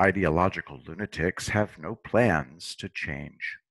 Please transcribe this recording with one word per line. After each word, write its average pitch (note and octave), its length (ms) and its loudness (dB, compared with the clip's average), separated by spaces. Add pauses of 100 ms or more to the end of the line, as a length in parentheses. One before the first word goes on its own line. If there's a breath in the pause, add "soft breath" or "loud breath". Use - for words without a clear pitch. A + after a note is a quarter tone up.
ideological F2+ 840 2
lunatics E2 640 -4
have G#2+ 300 0
no E2 160 -8
plans E2+ 840 0
to G2 120 -10
change - 720 -10 (120)